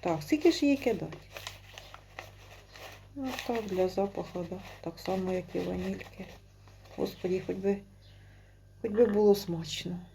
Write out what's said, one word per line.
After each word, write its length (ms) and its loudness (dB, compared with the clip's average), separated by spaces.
Так, 220 0
скільки 300 6
ж 120 0
її 120 6
кидати? 420 -2
Ну, 140 -6
так, 200 -2
для 220 2
запаху, 640 -2
да. 100 -8
Так 200 -8
само, 320 0
як 220 -4
і 60 0
ванільки. 680 -4
Господі, 500 -2
хоч 100 -2
би, 220 2
хоч 80 0
би 160 8
було 280 8
смачно. 640 -4